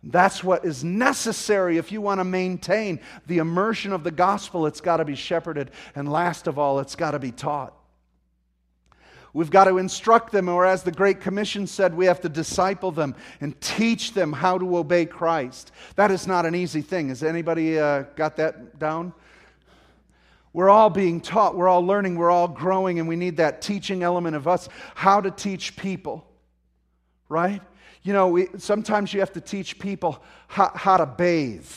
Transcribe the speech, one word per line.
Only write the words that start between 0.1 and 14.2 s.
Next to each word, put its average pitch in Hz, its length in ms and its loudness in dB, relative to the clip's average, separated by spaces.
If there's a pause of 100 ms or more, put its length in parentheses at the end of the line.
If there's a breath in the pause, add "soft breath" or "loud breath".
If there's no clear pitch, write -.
what 180 200 0
is 143 200 -6
necessary 196 920 0
if 165 140 -4
you 214 100 -6
want 196 180 -2
to 185 40 0
maintain 185 760 -2 (240 loud breath)
the 170 140 0
immersion 190 520 -2
of 175 120 -4
the 170 80 -4
gospel. 180 560 0
It's 151 120 -6
gotta 165 240 0
be 147 120 -6
shepherded. 156 560 -6 (240 loud breath)
And 143 140 -8
last 165 380 -2
of 143 120 -4
all, 139 200 2
it's 135 160 -8
gotta 147 240 -4
be 127 120 -8
taught. 143 420 -8 (1600 soft breath)
We've 151 180 -2
got 190 140 10
to 190 120 4
instruct 226 540 2
them, 185 180 0
or 180 160 4
as 185 180 2
the 180 80 -2
Great 190 300 2
Commission 196 460 -4
said, 180 260 0
we 180 120 2
have 180 160 4
to 175 80 -4
disciple 185 640 -2
them 143 240 -4 (260 loud breath)
and - 180 -8
teach - 540 -2
them 165 200 0